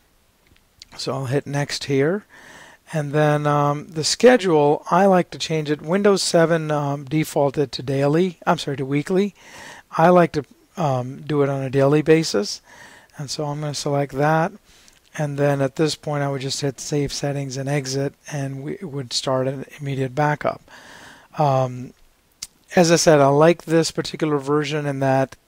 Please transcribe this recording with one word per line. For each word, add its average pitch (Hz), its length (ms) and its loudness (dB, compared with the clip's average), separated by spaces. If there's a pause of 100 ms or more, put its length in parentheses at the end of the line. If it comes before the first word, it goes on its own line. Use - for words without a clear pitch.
(960)
So - 160 -8
I'll 135 140 -6
hit 131 200 -2
Next 143 380 -6
here. 143 400 0 (680)
And 147 200 -4
then, 151 340 2
um, 147 420 0
the 156 160 -8
schedule, 175 840 4
I 180 160 4
like 185 260 4
to 143 60 -14
change 156 300 -4
it. 147 140 -2
Windows 196 400 2
seven, 165 480 2
um, 147 340 -2
defaulted 143 680 -2
to - 100 -10
daily, 143 640 0
I'm 175 100 2
sorry, 139 220 -6
to 135 80 -6
weekly. 185 480 -2 (640)
I 165 100 6
like 180 240 6
to, 147 140 -4 (300)
um, 135 460 -2
do 147 200 0
it 139 80 2
on 135 120 -4
a 135 60 -6
daily 139 320 4
basis. 160 640 0 (560)
And 143 100 -10
so - 160 -6
I'm 147 160 -6
gonna 147 140 -6
select 143 380 -4
that. 160 400 0 (640)
And 143 180 -4
then 143 240 0
at 135 160 -2
this 156 180 0
point, 147 280 -6
I 139 80 -2
would 135 100 -6
just 135 220 -6
hit 139 180 -6
Save 143 320 -4
Settings 139 460 -6
and 135 100 -6
Exit, 139 460 -4 (180)
and 135 300 -8
we, 151 120 -8
it 190 140 -12
would 135 240 -10
start 131 340 -2
an 135 200 -6 (120)
immediate 135 360 -6
backup. 147 480 -2 (760)
Um, 131 540 0 (840)
as 170 140 4
I 170 60 6
said, 156 240 6
I 139 60 6
like 156 380 4
this 160 260 0
particular 151 480 -4
version 147 480 -2
in 139 140 -4
that 135 360 0 (120)